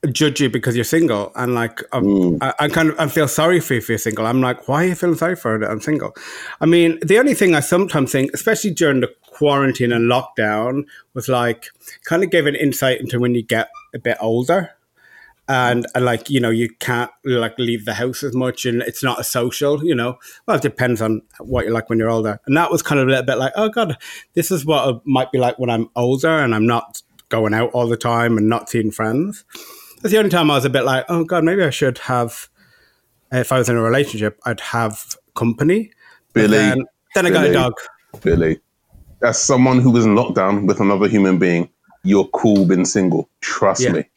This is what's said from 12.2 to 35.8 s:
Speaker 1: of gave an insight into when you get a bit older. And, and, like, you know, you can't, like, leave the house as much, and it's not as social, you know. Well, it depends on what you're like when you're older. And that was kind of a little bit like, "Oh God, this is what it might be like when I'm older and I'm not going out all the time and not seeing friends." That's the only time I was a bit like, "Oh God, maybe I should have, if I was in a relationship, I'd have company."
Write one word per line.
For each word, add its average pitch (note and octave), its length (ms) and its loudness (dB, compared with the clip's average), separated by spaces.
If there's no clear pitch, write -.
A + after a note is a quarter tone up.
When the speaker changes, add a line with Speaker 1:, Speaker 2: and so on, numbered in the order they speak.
Speaker 1:
of F3 80 -2
gave E3 140 2
an D3 100 0
insight C3 460 0
into B2 180 -4
when B2 160 0
you A#2 80 -2
get A2+ 260 -2
a B2 60 -10
bit A#2 220 -2
older. B2+ 500 0
And, A#2+ 440 0
and, B2+ 100 0
like, A#2 240 -2
you C3+ 100 2
know, A#2 120 0
you A2+ 180 0
can't, A#2+ 300 -4
like, A#2 320 -2
leave A#2 280 -4
the A2 100 -6
house B2 280 -6
as B2+ 120 -6
much, B2+ 300 -4
and A#2+ 180 -2
it's - 200 -8
not B2 160 0
as A#2+ 80 -8
social, C#3+ 560 -2
you E3 120 0
know. A#2+ 220 -4
Well, G#3 120 0
it - 40 -2
depends B2 400 -2
on A2 220 -2
what B2 260 -4
you're A2+ 80 -2
like A2+ 160 -4
when A2+ 100 0
you're A2 100 0
older. A2 360 -2
And C3+ 100 0
that E3 160 2
was E3 120 -2
kind C#3+ 180 0
of B2+ 60 2
a - 20 2
little C3 160 0
bit B2+ 140 -2
like, C3 180 -2
"Oh A3 120 0
God, G3+ 280 -2
this E3+ 180 -2
is D#3 140 -4
what C#3+ 220 2
it A#2 180 -4
might C3 260 0
be C3 80 0
like B2 200 0
when B2 120 -2
I'm A2+ 240 -2
older C#3 440 0
and B2+ 160 0
I'm A2 120 2
not - 340 -2
going A2 240 0
out A#2 180 0
all A#2+ 160 0
the A#2 100 0
time A#2 400 0
and G#2+ 100 2
not A2+ 220 -2
seeing G#2+ 220 -2
friends." C3+ 520 -4
That's F#3+ 120 -2
the A3 60 4
only G#3 100 2
time E3 220 2
I C#3+ 40 2
was B2+ 100 2
a C3+ 40 0
bit B2+ 160 0
like, C3 240 0
"Oh E3+ 140 -2
God, E3 200 0
maybe F#3 200 2
I D3 80 0
should C3 260 0
have, A#2+ 500 -4
if B2+ 200 0
I C3 60 2
was B2 120 2
in A#2+ 60 2
a A#2 60 2
relationship, A2+ 640 0
I'd A#2+ 160 -4
have A2+ 540 -6
company." D3 560 0